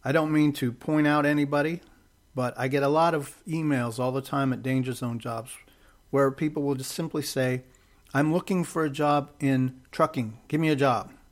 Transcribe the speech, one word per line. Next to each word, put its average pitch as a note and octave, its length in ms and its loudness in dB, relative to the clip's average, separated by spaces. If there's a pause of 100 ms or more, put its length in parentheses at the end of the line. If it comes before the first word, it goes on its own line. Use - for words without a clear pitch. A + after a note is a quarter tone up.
I C3+ 80 -2
don't D#3 200 2
mean D3+ 220 4
to B2+ 180 -2
point D3+ 340 0
out D3 200 2
anybody, D3 560 0 (520)
but B2+ 240 -4
I B2+ 100 -2
get C#3 160 0
a C#3 40 2
lot D#3+ 260 4
of C#3+ 340 -6
emails C#3 520 -2
all B2+ 120 0
the C3 100 -4
time C#3 320 0
at A#2 100 -8
Danger C3 300 0
Zone A#2 260 -6
Jobs A#2 320 -8 (580)
where C#3 220 4
people D3+ 320 -4
will C#3+ 120 0
just C3 160 -8
simply D#3+ 300 -4
say, B2+ 420 -2 (500)
"I'm D3+ 200 2
looking F3+ 300 0
for E3 200 -2
a D#3 60 0
job D3 500 0
in C3 420 0 (100)
trucking. B2+ 560 -2
Give D3+ 140 0
me D#3+ 80 2
a D3+ 60 4
job." B2+ 360 2 (200)